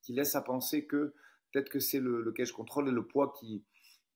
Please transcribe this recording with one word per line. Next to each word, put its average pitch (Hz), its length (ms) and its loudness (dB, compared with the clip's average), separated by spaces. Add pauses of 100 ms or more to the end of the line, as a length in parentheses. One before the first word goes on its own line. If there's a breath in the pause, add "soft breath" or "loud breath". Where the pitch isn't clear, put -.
qui - 120 -8
laisse 139 220 2
à 139 60 2
penser 131 440 0
que 147 280 0 (380 loud breath)
peut-être 135 180 0
que 139 100 -2
c'est 135 220 0
le, 120 200 2
le 113 120 -2
cage 120 180 -2
control 139 380 -2
et - 20 4
le 117 160 2
poids 139 320 2
qui, 110 240 -8 (520 soft breath)